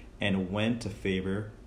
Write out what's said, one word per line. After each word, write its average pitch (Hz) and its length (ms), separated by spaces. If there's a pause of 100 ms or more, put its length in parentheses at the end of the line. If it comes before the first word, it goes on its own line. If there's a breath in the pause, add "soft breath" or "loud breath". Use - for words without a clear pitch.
(200 loud breath)
and 95 320
when 110 280
to 104 100
favor 95 640 (160)